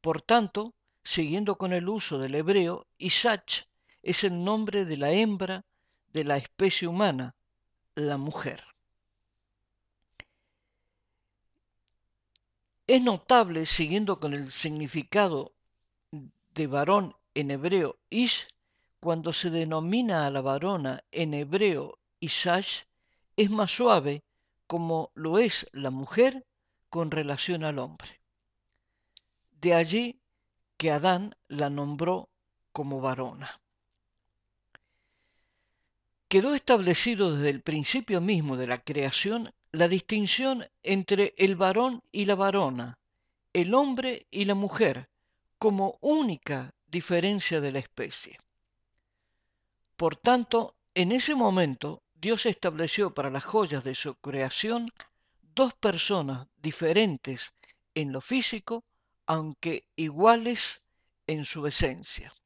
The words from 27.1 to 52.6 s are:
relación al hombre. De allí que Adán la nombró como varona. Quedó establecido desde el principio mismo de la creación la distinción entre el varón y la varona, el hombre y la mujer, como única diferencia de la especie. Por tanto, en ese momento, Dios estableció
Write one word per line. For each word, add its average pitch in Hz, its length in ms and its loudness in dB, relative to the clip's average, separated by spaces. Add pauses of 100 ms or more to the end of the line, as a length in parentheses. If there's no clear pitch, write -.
relación 156 540 -4
al 147 140 -4
hombre. - 420 -12 (1300)
De 170 240 2
allí 190 460 2 (560)
que 160 140 0
Adán 180 460 0 (120)
la 143 220 -2
nombró 143 600 -4 (420)
como 139 280 -6
varona. 131 600 -6 (2750)
Quedó 226 260 4
establecido 190 840 2
desde 143 140 2
el 135 120 -6
principio 175 580 -2
mismo 165 360 0
de 127 100 -4
la 123 120 -4
creación 151 760 -4 (180)
la 170 180 4
distinción 220 800 0 (160)
entre 196 540 2
el 190 200 4
varón 220 460 2 (100)
y 202 140 -2
la 202 100 2
varona, 147 640 0 (540)
el 180 220 2
hombre 254 560 0
y 202 140 -2
la 196 100 2
mujer, 196 540 0 (500)
como 196 420 0
única 180 720 -2 (140)
diferencia 175 760 0
de 139 120 -2
la 135 80 -2
especie. - 580 -10 (1600)
Por 160 200 0
tanto, 240 600 0 (180)
en 180 180 2
ese 262 220 0
momento, 180 680 0 (120)
Dios 202 320 -2
estableció 170 680 -2